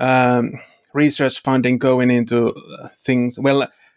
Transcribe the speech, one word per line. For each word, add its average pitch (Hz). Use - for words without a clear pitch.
um, 123
research 143
funding 127
going 127
into, 120
uh, -
things, 123
well, 139